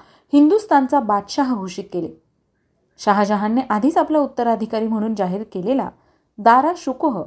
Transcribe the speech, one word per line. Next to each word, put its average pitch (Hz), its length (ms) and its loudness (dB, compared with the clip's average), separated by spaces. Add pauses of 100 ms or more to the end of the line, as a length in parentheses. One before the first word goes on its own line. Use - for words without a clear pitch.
(320)
हिंदुस्थानचा 294 680 4
बादशाह 214 540 -2
घोषित 190 380 -8
केले. 170 160 -4 (880)
शहाजहानने 208 640 0 (100)
आधीच 240 280 0
आपला 311 200 0
उत्तराधिकारी 226 720 -2
म्हणून 220 260 -2
जाहीर 196 280 -4 (100)
केलेला 202 380 -2 (480)
दारा 254 380 4
शुकोह 262 500 -4